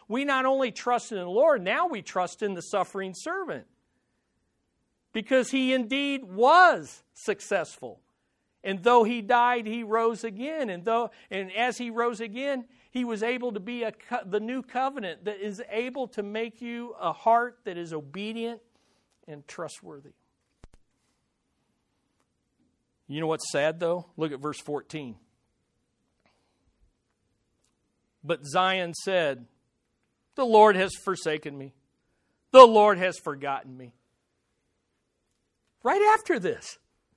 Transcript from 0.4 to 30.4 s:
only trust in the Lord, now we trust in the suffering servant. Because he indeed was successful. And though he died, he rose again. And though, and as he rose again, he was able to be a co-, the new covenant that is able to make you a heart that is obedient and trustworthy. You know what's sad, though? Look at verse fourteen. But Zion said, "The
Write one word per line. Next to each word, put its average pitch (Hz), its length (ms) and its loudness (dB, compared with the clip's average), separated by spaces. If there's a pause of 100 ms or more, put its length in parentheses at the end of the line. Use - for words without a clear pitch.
only 262 260 0
trust 240 420 -4
in 202 60 -6
the 175 60 -6
Lord, 226 380 4
now 262 240 0
we 240 160 -6
trust 180 400 -4
in 202 120 -2
the 170 60 -8
suffering 190 560 -4
servant. 311 500 -8 (1500)
Because 226 380 0
he 262 220 0
indeed 269 520 -2
was 233 800 4 (120)
successful. - 880 -6 (600)
And 196 200 -6
though 240 220 8
he 233 180 -2
died, 240 440 2
he 233 160 -6
rose 226 400 -2
again. 247 460 -8
And 175 160 -10
though, 226 260 -2 (200)
and 190 220 -8
as 240 260 -2
he 240 120 -8
rose 233 300 -2
again, 247 460 -6 (240)
he 247 140 -4
was 226 180 -4
able 247 300 -4
to 202 80 -8
be 233 220 -8
a 220 100 -4
co-, - 320 -10
the 196 160 -2
new 240 220 -6
covenant 254 600 -6
that 202 160 -8
is 208 300 -10
able 247 380 -6
to - 140 -10
make 220 380 -8
you 233 400 -10
a 170 120 -4
heart 233 520 0
that 180 140 -8
is 170 140 -10
obedient 214 680 -8 (680)
and 147 220 -18
trustworthy. 156 640 -14 (3000)
You 147 140 -8
know 165 60 -2
what's 156 240 -4
sad, 156 300 0
though? 170 260 -4 (100)
Look 160 160 -4
at 143 80 -10
verse 147 200 -8
fourteen. 139 560 -10 (3000)
But 151 240 -4
Zion 180 480 0
said, 147 520 -2 (920)
"The 269 100 0